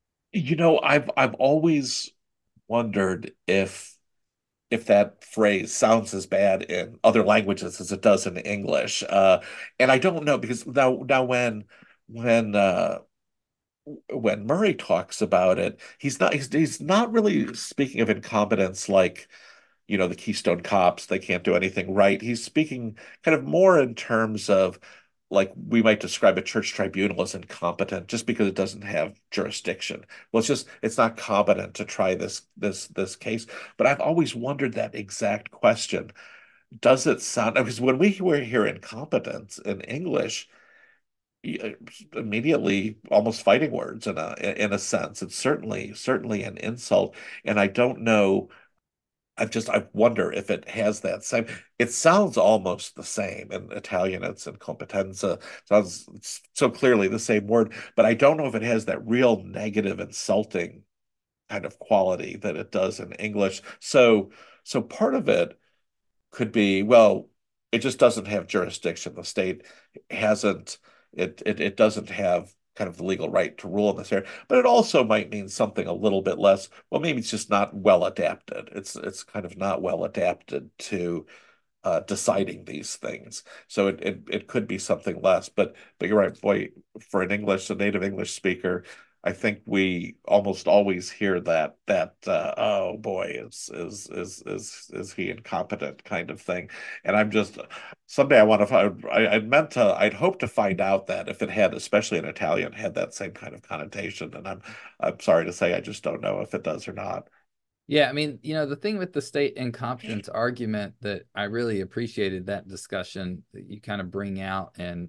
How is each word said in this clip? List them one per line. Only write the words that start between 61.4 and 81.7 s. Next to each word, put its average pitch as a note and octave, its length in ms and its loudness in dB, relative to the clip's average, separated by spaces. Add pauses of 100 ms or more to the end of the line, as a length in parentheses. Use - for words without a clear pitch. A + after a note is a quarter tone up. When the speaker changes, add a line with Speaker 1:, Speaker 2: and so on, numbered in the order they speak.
Speaker 1:
kind G2+ 180 -8
of - 140 -14
quality F#2 560 0
that G2 200 -6
it - 140 -10
does F#2+ 300 -2
in F#2+ 140 -12
English. G#2 460 -2 (200)
So, A#2 500 6 (320)
so - 180 -4
part B3+ 360 -2
of B3+ 120 -2
it F2 300 2 (720)
could A2 220 -4
be, G2+ 320 4
well, A2 440 8 (440)
it A2+ 60 0
just B2+ 200 -4
doesn't A2 300 4
have G2 180 -2
jurisdiction. - 720 -4
The F2 80 -14
state - 400 -4 (460)
hasn't, G#2 680 -2 (340)
it, - 320 -6
it, - 140 -2
it G2 180 -2
doesn't G#2+ 340 2
have F#2 420 -2 (240)
kind F#2+ 140 -6
of E2+ 60 -18
the E2+ 80 -12
legal E2+ 260 -2
right F#2 280 0
to G2 100 -14
rule G#2 220 0
in - 60 -2
this - 140 -10
area, G2 160 -2 (220)
but B3+ 100 6
it B3 80 4
also A#2+ 380 6
might G#2+ 260 0
mean G2+ 180 -8
something G#2 380 -2
a F2 60 -4
little G2 300 0
bit G2 180 -2
less. G2 280 4 (220)
Well, - 100 0
maybe D3 200 -2
it's - 100 -6
just - 180 -6
not G2+ 240 2
well F#2+ 320 4
adapted. - 680 -4
It's, - 240 -12
it's - 260 -10
kind G2+ 220 -10
of F2 120 -12
not F#2+ 240 -2
well F2 220 -2
adapted - 760 -4
to, F2 480 -6 (580)